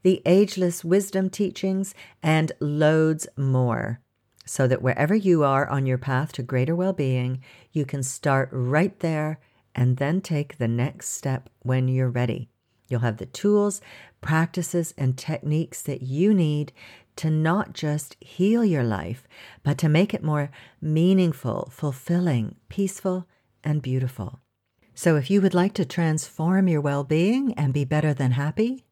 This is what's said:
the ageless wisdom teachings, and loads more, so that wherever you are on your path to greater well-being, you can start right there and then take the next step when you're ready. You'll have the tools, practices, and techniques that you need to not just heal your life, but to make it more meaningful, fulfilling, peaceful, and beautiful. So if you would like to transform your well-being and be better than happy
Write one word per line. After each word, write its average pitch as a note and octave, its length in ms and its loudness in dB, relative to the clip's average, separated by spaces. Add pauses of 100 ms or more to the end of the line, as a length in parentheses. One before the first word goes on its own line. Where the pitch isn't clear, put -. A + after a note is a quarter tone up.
the F#3+ 220 2
ageless F3+ 600 2
wisdom F#3+ 440 0
teachings, F#3+ 640 -4 (300)
and D#3 380 2
loads D#3 720 2
more, B2+ 640 0 (460)
so C3 220 0
that B2+ 140 0
wherever D3 340 2
you F3+ 280 4
are C3+ 240 2
on C#3 180 -2
your B2+ 120 0
path C3+ 360 -2
to C3 100 -8
greater C3 320 0
well-being, C3 680 -2 (300)
you D3 120 0
can C#3 180 -6
start C3+ 500 -2
right C3+ 480 0
there D#3 380 -4 (360)
and B2+ 220 2
then D#3 240 0
take D3 380 -4
the A#2+ 80 -2
next A#2 420 -4
step C3+ 400 -6 (100)
when B2+ 300 -2
you're C3 200 0
ready. B2 380 -4 (400)
You'll A#2+ 140 -2
have A2+ 160 -2
the - 80 -10
tools, G#3 560 0 (400)
practices, E3 760 -2
and C3 200 0
techniques D3+ 640 -4
that C3+ 220 -8
you D#3 300 2
need D3+ 380 0 (440)
to D#3+ 140 -2
not D#3+ 440 0
just D3+ 480 -6
heal A3 420 2
your D#3+ 200 2
life, G#2 440 -4 (340)
but C#3+ 160 0
to D#3 120 2
make E3+ 240 2
it - 100 -6
more D3 260 -2 (320)
meaningful, E3 880 2
fulfilling, D3 840 -2 (140)
peaceful, F#3+ 580 -4 (340)
and D3+ 200 -2
beautiful. B2+ 580 -4 (560)
So D#3+ 220 2
if C#3 120 -2
you G3 120 4
would F#3 120 2
like F3+ 200 2
to E3 120 -2
transform E3+ 840 0
your D#3 100 2
well-being D#3 760 0
and C3+ 180 0
be C#3+ 100 0
better D3+ 300 0
than C3 180 2
happy F#3 600 -2